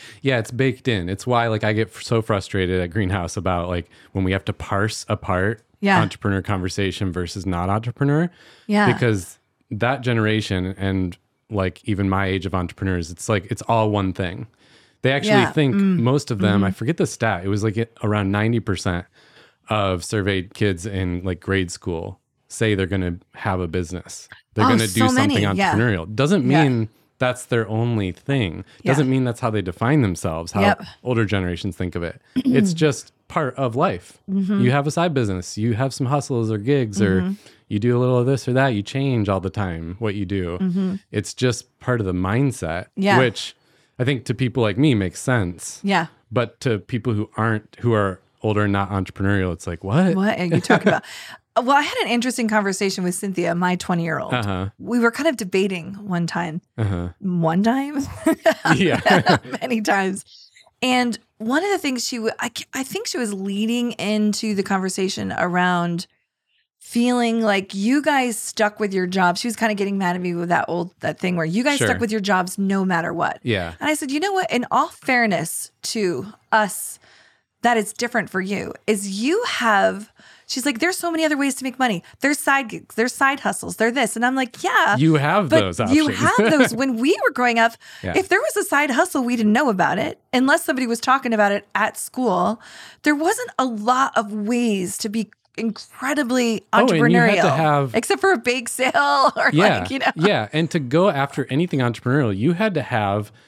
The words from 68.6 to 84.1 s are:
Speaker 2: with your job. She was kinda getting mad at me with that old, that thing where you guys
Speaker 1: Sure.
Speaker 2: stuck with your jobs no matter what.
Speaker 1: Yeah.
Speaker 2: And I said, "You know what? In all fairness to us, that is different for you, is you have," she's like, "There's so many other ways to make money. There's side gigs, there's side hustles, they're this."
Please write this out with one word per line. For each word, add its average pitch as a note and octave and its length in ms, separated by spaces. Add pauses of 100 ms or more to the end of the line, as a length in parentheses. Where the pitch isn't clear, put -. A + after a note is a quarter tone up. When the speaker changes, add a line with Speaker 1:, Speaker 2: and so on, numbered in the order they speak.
Speaker 2:
with G#3 140
your F#3 120
job. F3+ 320
She A#3+ 100
was A3 80
kinda A3 200
getting G3 240
mad F3+ 160
at F3+ 60
me F3+ 120
with E3+ 160
that - 180
old, F3 240 (100)
that - 180
thing F3+ 160
where E3 100
you F3+ 180
guys C#4+ 140
Speaker 1:
Sure. A2+ 100
Speaker 2:
stuck F3+ 120
with A3+ 120
your A3 100
jobs F#3 360
no G3 260
matter E3+ 300
what. D#3+ 300
Speaker 1:
Yeah. F#2 360
Speaker 2:
And - 100
I D#4 40
said, D4 160
"You C#4+ 100
know G4 140
what? F#4 180
In B3 200
all C#4+ 160
fairness A3+ 840 (120)
to F#3+ 440 (240)
us, - 460 (640)
that A#3 160
is G#3 160
different A#3 380
for F#3+ 100
you, F#3+ 320 (140)
is G3+ 340
you E4+ 260
have," G3+ 640 (360)
she's - 180
like, C#4 140
"There's F4+ 180
so F4 140
many D#4+ 120
other D4+ 140
ways C#4 180
to - 80
make B3+ 140
money. A#3 260 (180)
There's C#4 180
side C#4 300
gigs, - 260
there's A#3+ 180
side C#4 280
hustles, F3 340
they're A3+ 160
this." A#3+ 240